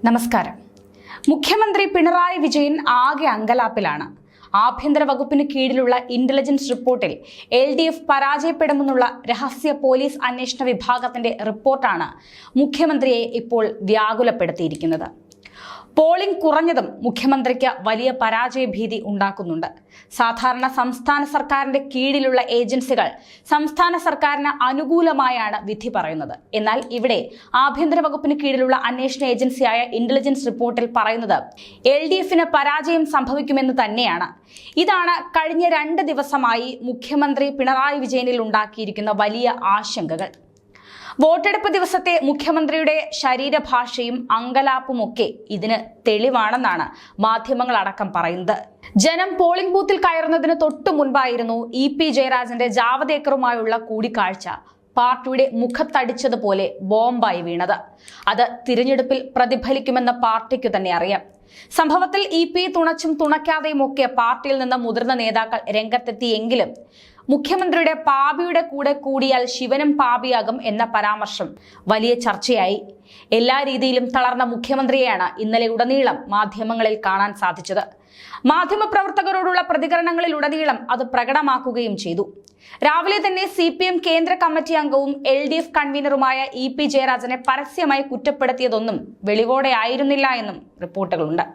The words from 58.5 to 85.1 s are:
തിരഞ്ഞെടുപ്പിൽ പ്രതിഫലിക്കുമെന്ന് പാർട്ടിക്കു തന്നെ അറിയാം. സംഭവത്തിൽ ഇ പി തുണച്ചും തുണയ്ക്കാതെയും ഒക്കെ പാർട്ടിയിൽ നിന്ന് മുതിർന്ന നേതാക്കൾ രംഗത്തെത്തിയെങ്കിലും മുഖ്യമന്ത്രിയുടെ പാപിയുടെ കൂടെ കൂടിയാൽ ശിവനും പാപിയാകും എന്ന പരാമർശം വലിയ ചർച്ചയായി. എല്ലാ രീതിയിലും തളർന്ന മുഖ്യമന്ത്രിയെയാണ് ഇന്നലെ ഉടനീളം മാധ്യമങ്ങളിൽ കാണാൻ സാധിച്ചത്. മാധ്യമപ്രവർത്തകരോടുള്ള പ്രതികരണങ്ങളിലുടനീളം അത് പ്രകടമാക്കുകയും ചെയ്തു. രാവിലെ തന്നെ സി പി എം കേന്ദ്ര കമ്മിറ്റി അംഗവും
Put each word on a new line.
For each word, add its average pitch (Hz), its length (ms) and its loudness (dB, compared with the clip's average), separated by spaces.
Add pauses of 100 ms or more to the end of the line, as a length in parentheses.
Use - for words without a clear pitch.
തിരഞ്ഞെടുപ്പിൽ 254 520 2 (160)
പ്രതിഫലിക്കുമെന്ന് 247 880 0
പാർട്ടിക്കു 226 520 0
തന്നെ 190 240 -2
അറിയാം. 190 220 -2 (560)
സംഭവത്തിൽ 359 440 2 (180)
ഇ - 20 4 (120)
പി 359 100 0 (100)
തുണച്ചും 330 460 0
തുണയ്ക്കാതെയും 302 600 0 (100)
ഒക്കെ 269 180 0 (140)
പാർട്ടിയിൽ 254 420 0
നിന്ന് 254 120 0 (100)
മുതിർന്ന 233 280 0 (100)
നേതാക്കൾ 220 360 0 (160)
രംഗത്തെത്തിയെങ്കിലും 226 960 -2 (600)
മുഖ്യമന്ത്രിയുടെ 320 640 2 (120)
പാപിയുടെ 302 640 2
കൂടെ 277 240 -2 (120)
കൂടിയാൽ 269 380 2 (120)
ശിവനും 269 440 0
പാപിയാകും 240 600 0 (120)
എന്ന 214 120 0 (120)
പരാമർശം 208 540 -2 (420)
വലിയ 220 220 2 (120)
ചർച്ചയായി. 202 540 0 (600)
എല്ലാ 247 200 4 (100)
രീതിയിലും 254 460 0
തളർന്ന 247 380 2
മുഖ്യമന്ത്രിയെയാണ് 247 720 0 (180)
ഇന്നലെ 226 300 0
ഉടനീളം 247 420 2 (180)
മാധ്യമങ്ങളിൽ 220 640 0 (100)
കാണാൻ 196 260 0 (100)
സാധിച്ചത്. 185 420 -2 (680)
മാധ്യമപ്രവർത്തകരോടുള്ള 381 1200 2
പ്രതികരണങ്ങളിലുടനീളം 311 1120 0 (140)
അത് 254 180 -2
പ്രകടമാക്കുകയും 247 840 0 (100)
ചെയ്തു. 180 220 -4 (600)
രാവിലെ 339 400 2
തന്നെ 381 180 0 (140)
സി 339 180 4
പി 370 140 0
എം 359 60 0 (120)
കേന്ദ്ര 330 240 2 (100)
കമ്മിറ്റി 320 400 0
അംഗവും 277 320 0 (200)